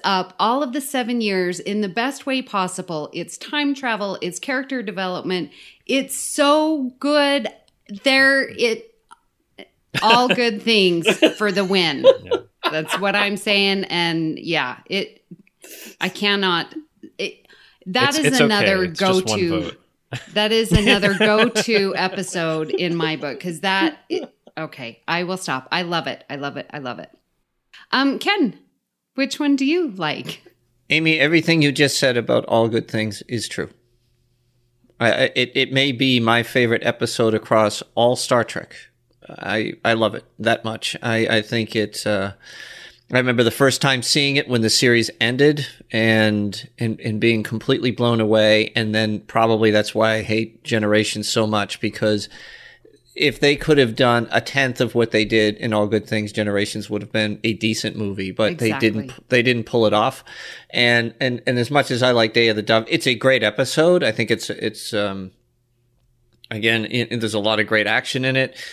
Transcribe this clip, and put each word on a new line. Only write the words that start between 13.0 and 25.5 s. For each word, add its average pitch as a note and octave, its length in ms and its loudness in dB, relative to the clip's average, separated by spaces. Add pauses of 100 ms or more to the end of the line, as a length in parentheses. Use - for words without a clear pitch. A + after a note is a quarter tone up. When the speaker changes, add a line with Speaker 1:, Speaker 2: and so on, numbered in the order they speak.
Speaker 1:
I'm G3+ 220 -2
saying. G3 480 0
And E3 540 -2
yeah, D3 480 -4
it, - 360 -6 (800)
I F3 80 -2
cannot, G3 680 -2 (440)
it, - 280 -10 (400)
that B3+ 240 0
Speaker 2:
It's, C#4+ 100 -2
Speaker 1:
is D4 60 0
Speaker 2:
it's C4 100 2
okay. B3 80 4
Speaker 1:
another G3+ 400 2
Speaker 2:
It's E3 160 -6
just F#3+ 280 2
one G#3+ 120 0
Speaker 1:
go-to. E3 220 -2
Speaker 2:
vote. E3 200 -10
<laughs> - 60 -20 (460)
Speaker 1:
That G#3+ 180 0
is A3+ 200 2
another G3+ 440 2
go-to G#3+ 800 2
episode E3+ 760 -4
in E3+ 240 -2
my D#3+ 220 -2
book. C#3 240 -10
'Cause E3+ 200 -8
that, F#3+ 360 0 (140)
it, - 200 -6 (280)
okay, C#3+ 500 -12
I E3+ 160 -2
will F#3 140 -6
stop. C3 340 -6